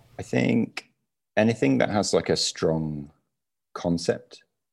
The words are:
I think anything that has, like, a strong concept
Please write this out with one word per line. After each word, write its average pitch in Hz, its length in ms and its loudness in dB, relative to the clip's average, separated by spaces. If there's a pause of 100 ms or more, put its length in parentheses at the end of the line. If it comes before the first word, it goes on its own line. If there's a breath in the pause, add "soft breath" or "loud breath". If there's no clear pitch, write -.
(180)
I - 60 -10
think 127 680 -2 (480)
anything 117 400 4
that 120 120 2
has, 101 240 0
like, 85 160 2
a 82 80 2
strong 78 760 -2 (600)
concept - 720 -4 (300)